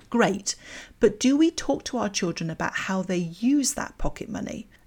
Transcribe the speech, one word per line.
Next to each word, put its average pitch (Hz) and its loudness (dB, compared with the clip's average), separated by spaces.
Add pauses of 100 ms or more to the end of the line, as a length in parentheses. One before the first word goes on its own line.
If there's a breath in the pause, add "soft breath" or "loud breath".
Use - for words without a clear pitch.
Great. 208 2 (460 loud breath)
But 214 4
do 262 4
we 320 6
talk - -4
to - -6
our 208 -2
children 170 -4
about 160 -4
how 190 -2
they 185 -2
use 240 2
that - -8
pocket - -2
money? - -8 (180 soft breath)